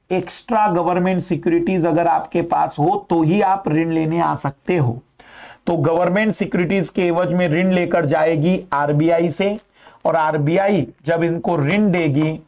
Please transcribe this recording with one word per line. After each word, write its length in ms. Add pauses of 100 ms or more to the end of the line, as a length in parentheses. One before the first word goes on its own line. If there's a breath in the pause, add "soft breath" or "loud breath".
(120)
एक्स्ट्रा 560
गवर्नमेंट 540
सिक्योरिटीज 640
अगर 220
आपके 340
पास 380
हो 300
तो 120
ही 200
आप 260
ऋण 240
लेने 280
आ 160
सकते 420
हो। 220 (640 loud breath)
तो 120
गवर्नमेंट 560
सिक्योरिटीज 560
के 120
एवज 320
में 160
ऋण 220
लेकर 340
जाएगी 540 (140)
आरबीआई 560
से, 280 (480 loud breath)
और 100
आरबीआई 720 (180)
जब 180
इनको 340
ऋण 340
देगी 560